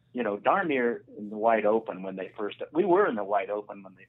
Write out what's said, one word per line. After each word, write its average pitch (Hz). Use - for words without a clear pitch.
you 123
know, 101
darn 160
near 120
in 104
the 107
wide 110
open 104
when 95
they 95
first, 101
we 170
were 185
in 135
the 104
wide 98
open 104
when 95
they 95